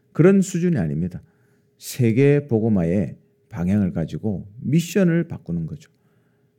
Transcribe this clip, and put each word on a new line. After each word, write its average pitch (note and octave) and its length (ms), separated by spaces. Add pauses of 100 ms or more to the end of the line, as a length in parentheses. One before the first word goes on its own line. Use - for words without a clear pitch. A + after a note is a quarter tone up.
(120)
그런 G3 280
수준이 F3 380
아닙니다. E2 440 (560)
세계 C#3 680
복음화의 G#2 720 (320)
방향을 F#2 440
가지고 E2+ 560 (120)
미션을 E3+ 680
바꾸는 E3 380
거죠. D3+ 240 (680)